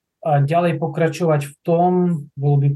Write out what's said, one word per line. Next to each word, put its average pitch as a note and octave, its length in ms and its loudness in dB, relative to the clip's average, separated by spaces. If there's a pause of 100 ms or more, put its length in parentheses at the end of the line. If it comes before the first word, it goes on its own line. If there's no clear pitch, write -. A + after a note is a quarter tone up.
(220)
a D3 160 0
ďalej D#3+ 400 0
pokračovať D#3 720 -2
v - 40 -20 (120)
tom F3 240 2 (480)
bolo C#3+ 240 2
by C#3+ 140 2